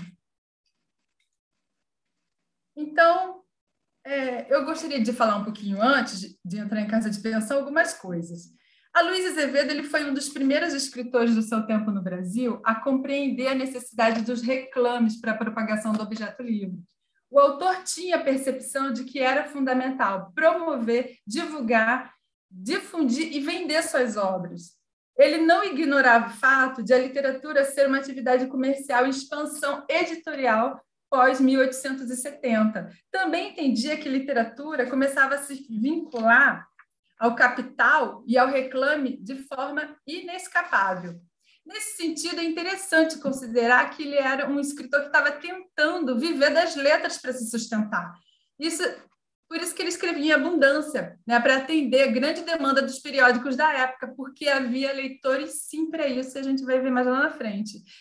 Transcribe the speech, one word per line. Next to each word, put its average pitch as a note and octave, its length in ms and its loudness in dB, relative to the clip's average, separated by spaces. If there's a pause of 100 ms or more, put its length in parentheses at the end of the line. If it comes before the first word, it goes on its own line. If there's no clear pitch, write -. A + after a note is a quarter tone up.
(2750)
Então, E4+ 680 4 (640)
é, C4 480 -2
eu C#4+ 100 2
gostaria D4 360 -4
de A3 120 2
falar A3 240 2
um G3+ 80 -4
pouquinho, G3+ 380 -4
antes A#3+ 380 2
de, - 240 -14
de F#3 140 -8
entrar G#3+ 220 -4
em G#3 60 -4
Casa G#3+ 240 0
de G#3 80 -4
Pensão, A3 400 -2
algumas D4 340 0
coisas. E3+ 640 -10 (360)
Aloysio F4+ 380 2
Azevedo, C#4+ 400 0
ele D4 140 -4
foi D4 200 -2
um C#4 100 -2
dos C#4 140 -4
primeiros C#4+ 460 0
escritores A#3+ 600 0
do A3 80 2
seu A3 240 -2
tempo G#3+ 240 0
no G3 120 -2
Brasil F#3 600 -4
a A3+ 100 2
compreender C4+ 760 -2
a C4+ 60 0
necessidade A#3 680 0
dos A#3+ 200 -4
reclames A#3+ 800 0
para A3+ 120 -2
a G#3+ 40 0
propagação A3 560 -2
do G#3+ 100 0
objeto G#3+ 400 -8
livre. G3+ 360 -4 (520)
O C4 80 6
autor F4+ 460 2
tinha F4 320 -2
a - 60 -2
percepção C4+ 680 -2
de A#3 140 -6
que - 160 -8
era C4+ 240 2
fundamental B3+ 880 -2
promover, C#4 920 0
divulgar, B3 880 -2 (360)
difundir C#4+ 880 -2
e C#4+ 40 -4
vender D#4+ 420 -2
suas B3 340 0
obras. F#3 600 -6 (400)
Ele D#4+ 200 8
não E4 240 6
ignorava C4 640 4
o - 80 -12
fato C4 460 2
de G#3+ 120 4
a B3 40 8
literatura C4+ 680 0
ser C#4 200 2
uma C4+ 120 2
atividade C4 480 0
comercial C4 600 0
em C#4 40 0
expansão D4 800 -6
editorial C#4 920 -2 (300)
pós C4 300 6
mil C4+ 200 6
oitocentos C4 500 -2
e B3+ 60 -6
setenta. A3 760 -2 (200)
Também F#4 400 -2
entendia C#4+ 480 -2
que D4 100 -8
literatura C4+ 800 -2
começava C4+ 460 0
a C#4+ 40 -4
se C#4 160 -8 (140)
vincular A#3 1000 2 (520)
ao A#3 160 2
capital B3 920 0
e B3 120 2
ao C4 80 6
reclame C4+ 720 -2
de G3+ 180 -12
forma C#4+ 600 -8 (100)
inescapável. D4+ 1120 -4 (460)
Nesse G#4 300 -10
sentido, E4 440 -6
é E4+ 40 -2
interessante E4 720 0
considerar B3 720 2
que D#4 140 -10
ele C#4+ 100 -6
era C4+ 340 0
um C#4+ 120 0
escritor C#4+ 400 -2
que C#4+ 80 -6
estava D4 240 4
tentando E4 840 -2
viver D4 340 2
das E4 260 2
letras D#4 420 2
para B3+ 140 -8
se A#3+ 180 -6
sustentar. G#3 640 -4 (420)
Isso, D#4+ 260 -4 (640)
por E4 100 -6
isso F4+ 160 -6
que - 80 -8
ele E4 60 -4
escrevia E4+ 380 -2
em D#4 60 4
abundância, D4 920 2
né, A#3 140 4
para C4 160 4
atender C4+ 480 2
a A#3 80 0
grande D4 300 0
demanda C#4 380 0
dos - 200 -6
periódicos B3+ 560 4
da D#4 160 4
época, B3+ 440 -2
porque C4+ 320 -6
havia C4+ 440 0
leitores, C4+ 720 -4
sim, D#4+ 260 -6
para D#4+ 160 -2
isso, C4 320 -4
e - 20 -6
a C4+ 40 -8
gente C4+ 200 -2
vai B3+ 140 2
ver C4 120 0
mais B3 160 2
lá B3+ 120 2
na D4+ 120 2
frente, G#3 520 -8 (180)